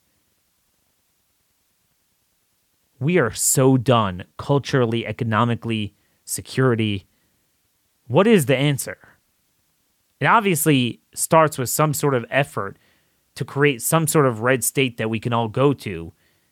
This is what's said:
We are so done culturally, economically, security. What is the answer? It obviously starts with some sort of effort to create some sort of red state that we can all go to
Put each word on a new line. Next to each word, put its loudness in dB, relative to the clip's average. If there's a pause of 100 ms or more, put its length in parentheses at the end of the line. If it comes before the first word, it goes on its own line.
(3000)
We 0
are 2
so 2
done 0 (120)
culturally, -2
economically, -2 (320)
security. -2 (1000)
What 4
is 6
the 2
answer? -2 (1200)
It 0
obviously 2 (140)
starts 2
with -4
some 0
sort -2
of -2
effort -4 (600)
to -6
create 0
some 0
sort 2
of -2
red 0
state -2
that -4
we -4
can -4
all -2
go 2
to -10 (400)